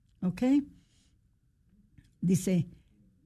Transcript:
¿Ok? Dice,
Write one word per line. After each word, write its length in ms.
¿Ok? 220
Dice, 480